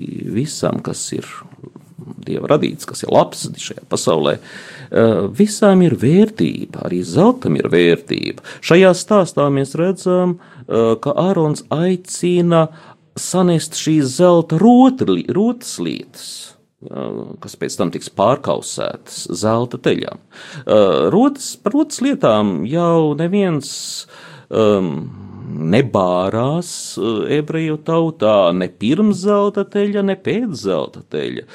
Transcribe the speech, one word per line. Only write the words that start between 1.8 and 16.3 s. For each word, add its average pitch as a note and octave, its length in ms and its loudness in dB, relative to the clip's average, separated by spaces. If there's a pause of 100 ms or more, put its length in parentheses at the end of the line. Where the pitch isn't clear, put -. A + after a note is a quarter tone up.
Dieva - 300 -6
radīts, - 400 0
kas - 160 -12
ir - 80 -4
labs - 380 2
šajā - 340 -14
pasaulē, - 540 0
ā, - 640 -4 (260)
visām G3 560 2
ir C3 140 2
vērtība, C#3 880 0
arī F2+ 180 -4
zeltam A#2+ 540 2
ir - 100 0
vērtība. - 760 2 (140)
Šajā F3+ 360 6
stāstā E3+ 560 0
mēs C#3 260 -2
redzam, F3+ 640 0 (220)
ā, A2+ 360 2
ka C#3+ 180 -2
Ārons D#3+ 540 0
aicina F3 1040 0 (400)
sanest F3 640 0
šīs D3 400 0
zelta E3+ 400 4
rotli-, B3 720 4
rotaslietas, - 1000 -4 (500)